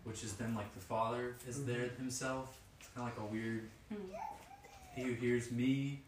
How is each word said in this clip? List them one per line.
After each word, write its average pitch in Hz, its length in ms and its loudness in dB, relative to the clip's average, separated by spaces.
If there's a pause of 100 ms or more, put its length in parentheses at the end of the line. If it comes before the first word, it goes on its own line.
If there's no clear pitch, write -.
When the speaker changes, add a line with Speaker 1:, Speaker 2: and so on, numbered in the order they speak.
Speaker 1:
which 113 200 -6
is 104 100 -2
then 113 220 0
like 104 200 -4
the 98 60 -10
Father 123 540 2 (120)
is 123 120 -2
Speaker 2:
Mm-hmm. 123 120 0
Speaker 1:
there 120 260 2
himself. 131 600 -2 (220)
It's - 100 -16
kinda 120 200 -2
like - 80 -4
a 107 80 -2
weird, 110 440 0 (200)
Speaker 3:
Hmm. 214 60 -2 (1000)
Speaker 1:
he 127 80 -2
who 123 100 2
hears 120 380 4
me 135 560 4